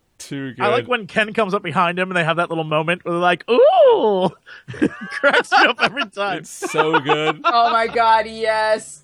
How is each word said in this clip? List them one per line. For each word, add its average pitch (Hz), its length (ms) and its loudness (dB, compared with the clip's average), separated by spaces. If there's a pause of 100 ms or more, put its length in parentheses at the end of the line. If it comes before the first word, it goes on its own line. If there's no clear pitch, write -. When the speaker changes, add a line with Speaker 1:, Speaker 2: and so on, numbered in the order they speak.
(180)
Speaker 1:
Too 135 420 -10
Speaker 2:
I 311 100 0
like 240 160 0
Speaker 1:
good. - 20 -18
Speaker 2:
when 233 200 -4
Ken 214 260 -2
comes 196 200 -2
up 202 80 -2
behind 175 380 -2
him 185 100 -2
and 185 60 -4
they 170 80 2
have 156 140 0
that 175 120 0
little 160 140 -4
moment 160 400 -2
where 175 100 -6
they're 170 80 -2
like, 180 300 2
"Ooh!" 415 800 4 (400)
<laughs> - 120 -8
It - 80 0 (220)
cracks - 400 0
me 349 60 4 (100)
up - 140 0
every 247 280 -2
time. 202 300 -4
Speaker 1:
It's 160 100 -18
so - 520 -2
good. 151 400 -2
Speaker 3:
<laughs> - 40 -2
Oh 233 240 2
my 226 180 0
god, 226 380 2
yes. 220 800 -2